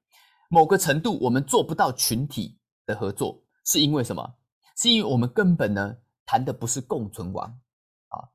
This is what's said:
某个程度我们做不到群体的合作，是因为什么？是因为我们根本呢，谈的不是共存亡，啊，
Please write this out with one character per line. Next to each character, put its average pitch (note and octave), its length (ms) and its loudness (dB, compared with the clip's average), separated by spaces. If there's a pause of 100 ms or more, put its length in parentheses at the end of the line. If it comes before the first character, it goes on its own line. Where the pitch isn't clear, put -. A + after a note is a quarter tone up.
(480)
某 D#3+ 160 6
个 F#3 140 4
程 D#3 240 2
度 G#3+ 180 -2
我 B2 80 2
们 B2+ 140 2
做 F#3 180 2
不 D#3 140 -2
到 D#3+ 160 2
群 B2 340 -2
体 - 320 -8 (300)
的 G#2+ 80 -4
合 G2 160 -4
作， - 320 -6 (220)
是 - 160 0
因 D3 120 2
为 C#3 120 0
什 G2+ 100 -6
么？ D2 100 -6 (540)
是 A#3 100 0
因 A3+ 140 4
为 A#2 80 -2
我 B2 60 2
们 A#2+ 120 2
根 F3+ 280 2
本 G#2 180 0
呢， G2+ 220 -4 (280)
谈 B2 200 -2
的 B2+ 80 -4
不 A#2 160 -8
是 C3+ 120 -4
共 A#2+ 300 -6
存 F#2 220 -10
亡， - 180 -8 (600)
啊， - 120 -10 (120)